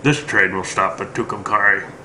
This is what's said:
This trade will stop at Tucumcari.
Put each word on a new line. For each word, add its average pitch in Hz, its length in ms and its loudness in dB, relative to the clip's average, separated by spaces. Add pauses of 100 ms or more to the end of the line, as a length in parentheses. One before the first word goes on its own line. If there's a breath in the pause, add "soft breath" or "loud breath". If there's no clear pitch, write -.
This 147 200 2
trade 95 300 2
will 95 100 -2
stop - 380 -2
at 95 120 -8
Tucumcari. 101 720 0 (220)